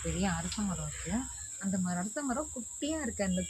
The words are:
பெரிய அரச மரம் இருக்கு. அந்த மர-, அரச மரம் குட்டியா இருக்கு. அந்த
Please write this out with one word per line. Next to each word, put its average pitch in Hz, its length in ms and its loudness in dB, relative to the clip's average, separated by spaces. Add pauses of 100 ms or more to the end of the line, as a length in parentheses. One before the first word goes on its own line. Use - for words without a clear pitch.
பெரிய 170 280 2
அரச 175 320 0
மரம் 160 240 0
இருக்கு. 175 340 -2 (380)
அந்த 196 200 2
மர-, 180 220 2
அரச 214 220 -2
மரம் 277 320 0
குட்டியா 294 480 -2
இருக்கு. 220 220 0
அந்த 185 260 4